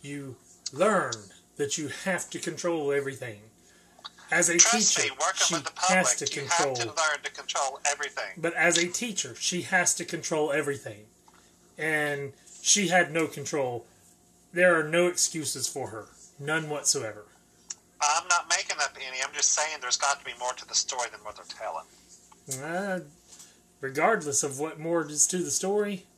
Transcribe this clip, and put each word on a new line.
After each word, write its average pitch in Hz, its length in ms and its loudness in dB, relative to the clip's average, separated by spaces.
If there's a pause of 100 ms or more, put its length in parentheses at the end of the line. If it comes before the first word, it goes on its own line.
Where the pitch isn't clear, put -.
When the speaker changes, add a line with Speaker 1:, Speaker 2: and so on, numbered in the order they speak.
Speaker 1:
you 139 340 -10 (360)
learn 156 420 4 (420)
that 143 220 -2
you 147 100 -4
have - 420 -4
to 160 80 -8
control 160 540 -2
everything. 127 480 -4 (920)
As 165 180 4
a 170 100 4
Speaker 2:
Trust 202 380 6
Speaker 1:
teacher, 120 120 0
Speaker 2:
me, - 120 -6
working 175 260 2
Speaker 1:
she 175 80 2
Speaker 2:
with 151 100 -2
the - 160 -8 (140)
Speaker 1:
has 185 200 4
Speaker 2:
public, - 160 -2
Speaker 1:
to 147 100 -4
Speaker 2:
you 139 60 -6
have 156 280 2
to 120 60 -4
Speaker 1:
control. 120 60 0 (100)
Speaker 2:
learn 156 280 2
to - 60 -6
control 143 500 -4 (100)
everything. 135 460 -6
Speaker 1:
But 165 180 -2
as 165 220 4
a 170 120 4
teacher, 180 500 -6
she 180 240 -2
has 175 320 2
to - 100 -6
control 156 480 -2
everything. 139 540 -4 (720)
And 147 540 -2 (280)
she 196 280 2
had 175 240 4
no 160 140 2
control. 131 600 -4 (640)
There 175 260 6
are 151 80 0
no 175 200 4
excuses 143 600 -2
for 127 220 -4
her. 107 180 -12 (320)
None 156 300 -2
whatsoever. 117 560 -2 (760)
Speaker 2:
I'm 160 280 2
not 175 200 2
making 185 320 -2
up 135 160 -2
any. 131 300 -8
I'm 143 80 -10
just 143 200 2
saying 156 260 0
there's 123 160 -2
got 139 220 2
to - 60 -20
be 131 140 -10
more 123 140 -2
to - 160 -10
the - 60 -12
story 123 360 -2
than 107 100 -18
what 104 160 -12
they're 87 120 -18
telling. 85 360 -8 (760)
Speaker 1:
Uh, 185 380 -4 (800)
regardless 151 640 2
of 135 160 -4
what 156 200 -4
more 165 280 2
is 151 220 4
to 185 100 -2
the 151 120 -2
story 202 560 0 (120)